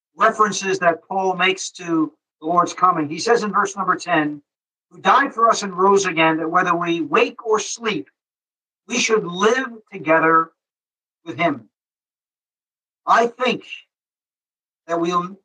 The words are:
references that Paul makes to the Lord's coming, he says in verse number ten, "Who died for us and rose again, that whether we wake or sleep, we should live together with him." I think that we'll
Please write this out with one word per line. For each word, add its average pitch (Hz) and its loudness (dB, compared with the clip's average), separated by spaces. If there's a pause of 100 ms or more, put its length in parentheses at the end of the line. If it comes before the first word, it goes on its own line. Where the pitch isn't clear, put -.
(160)
references 208 0
that 170 2
Paul 190 -2
makes 185 -2
to 165 -4 (280)
the 156 -12
Lord's 175 0
coming, 170 0
he 165 -8
says 226 2
in 202 -4
verse 202 -2
number 180 -2
ten, 156 -2 (480)
"Who 180 -20
died 226 2
for 233 2
us 214 2
and 196 -8
rose 190 4
again, 160 2
that 160 -4
whether 180 2
we 170 -2
wake 220 0
or 214 2
sleep, 202 -6 (800)
we 120 -4
should 147 0
live 214 0 (240)
together 160 2 (760)
with 131 -12
him." 160 -2 (1400)
I 226 4
think 247 -4 (1200)
that 170 -2
we'll 175 -2